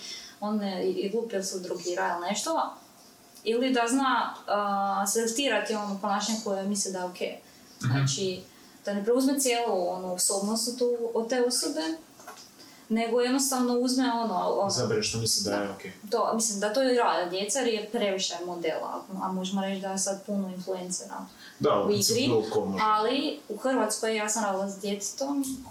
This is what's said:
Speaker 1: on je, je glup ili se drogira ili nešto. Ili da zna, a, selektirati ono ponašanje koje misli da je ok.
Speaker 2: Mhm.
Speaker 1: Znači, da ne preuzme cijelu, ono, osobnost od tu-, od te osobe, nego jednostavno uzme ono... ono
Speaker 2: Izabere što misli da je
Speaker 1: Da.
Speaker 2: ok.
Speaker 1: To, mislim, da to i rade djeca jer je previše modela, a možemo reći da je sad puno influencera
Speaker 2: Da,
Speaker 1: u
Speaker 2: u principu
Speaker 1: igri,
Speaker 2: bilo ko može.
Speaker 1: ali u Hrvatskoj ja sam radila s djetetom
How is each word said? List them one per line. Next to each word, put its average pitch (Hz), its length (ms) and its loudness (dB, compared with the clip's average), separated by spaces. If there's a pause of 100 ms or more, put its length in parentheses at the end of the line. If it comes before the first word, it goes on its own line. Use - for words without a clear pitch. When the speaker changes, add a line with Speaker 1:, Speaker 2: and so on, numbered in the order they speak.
(400)
Speaker 1:
on 208 220 0
je, 190 320 -2
je 202 160 -2
glup 220 240 -2
ili 190 100 -2
se 190 160 -4
drogira 180 580 -2
ili 175 100 -4
nešto. 302 440 -2 (720)
Ili 247 280 2
da 240 160 4
zna, 254 480 2 (120)
a, 196 600 0
selektirati 226 680 0
ono 202 240 -4
ponašanje 208 420 0
koje 196 220 -2
misli 202 280 0
da 185 80 -4
je 180 60 -2
ok. 180 100 -6 (680)
Speaker 2:
Mhm. 123 120 0
Speaker 1:
Znači, 185 480 0 (440)
da 202 80 -2
ne 202 100 -2
preuzme 269 360 4
cijelu, 226 500 2
ono, 185 240 -4
osobnost 202 540 0
od 247 100 -4
tu-, 240 360 0
od 226 160 0
te 247 140 2
osobe, 294 380 0 (1080)
nego 226 320 2
jednostavno 247 520 2
uzme 247 400 4
ono... 226 200 0 (180)
ono 202 180 2
Speaker 2:
Izabere 110 340 2
što - 140 -2
misli 110 260 0
da 101 80 0
je 101 80 2
Speaker 1:
Da. 101 140 -2
Speaker 2:
ok. 92 80 -12 (300)
Speaker 1:
To, 226 220 2
mislim, - 260 0
da 208 140 0
to 269 100 4
i 254 120 6
rade 180 340 2
djeca 202 300 -2
jer 240 100 2
je 214 200 -2
previše 196 440 0 (100)
modela, 170 600 -4 (140)
a 190 140 -2
možemo 190 300 -2
reći 190 200 -2
da 190 100 -4
je 196 80 -2
sad 196 260 -2
puno 196 240 -2
influencera 185 760 -6 (340)
Speaker 2:
Da, - 160 4
Speaker 1:
u 101 80 2
Speaker 2:
u - 40 2
principu 208 260 4
Speaker 1:
igri, 254 160 4
Speaker 2:
bilo - 140 4
ko 208 220 0
može. 190 200 0
Speaker 1:
ali 247 540 2 (100)
u 202 80 -6
Hrvatskoj 220 580 0
ja 208 140 0
sam 226 140 0
radila 196 260 0
s 190 60 -8
djetetom 269 680 -2 (280)